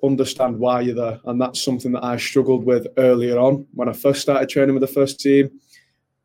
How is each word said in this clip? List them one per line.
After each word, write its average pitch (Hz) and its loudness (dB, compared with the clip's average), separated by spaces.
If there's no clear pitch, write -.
understand 131 0
why 123 2
you're 123 -2
there. 113 -4
And 123 -2
that's 123 -2
something 123 -4
that 123 -4
I 123 -4
struggled 127 0
with 120 0
earlier 123 2
on 135 0
when 123 -4
I 113 -2
first 139 -2
started 135 0
training 139 2
with 131 -2
the 135 0
first 139 -2
team. 139 2